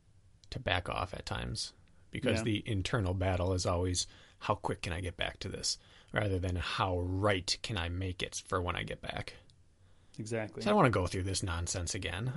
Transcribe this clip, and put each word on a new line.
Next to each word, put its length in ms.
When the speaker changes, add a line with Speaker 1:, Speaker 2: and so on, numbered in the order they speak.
Speaker 1:
to 100
back 280
off 260
at 120
times, 460
because 260
Speaker 2:
Yeah. 60
Speaker 1:
the 220
internal 480
battle 400
is 120
always, 400
"How 140
quick 280
can 100
I 80
get 160
back 240
to 80
this?" 300
rather 260
than, 180
"How 440
right 600
can 140
I 120
make 340
it 240
for 160
when 140
I 80
get 160
back?" 340
Speaker 2:
Exactly. 460
Speaker 1:
So 60
I 20
don't 60
wanna 140
go 180
through 160
this 180
nonsense 500
again. 440